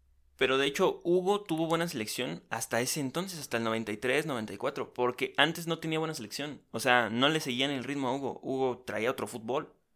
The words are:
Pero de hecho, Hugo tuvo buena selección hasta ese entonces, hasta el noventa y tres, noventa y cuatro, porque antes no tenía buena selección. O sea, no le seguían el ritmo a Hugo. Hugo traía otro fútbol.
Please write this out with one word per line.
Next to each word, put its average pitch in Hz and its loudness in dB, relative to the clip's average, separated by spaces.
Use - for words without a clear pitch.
Pero 131 4
de 139 4
hecho, 151 2
Hugo 185 4
tuvo 160 0
buena 165 2
selección 135 -4
hasta 113 -2
ese 123 0
entonces, 170 -4
hasta 123 -4
el 113 0
noventa 113 0
y 107 -6
tres, 135 2
noventa 110 -4
y - -8
cuatro, 127 -6
porque 123 0
antes 165 2
no 165 -2
tenía 160 -2
buena 160 -4
selección. 131 -8
O 113 -6
sea, 123 6
no 123 4
le 156 4
seguían 135 0
el 127 -4
ritmo 135 -2
a 127 0
Hugo. 135 -6
Hugo 131 0
traía 110 0
otro 117 -4
fútbol. 120 -4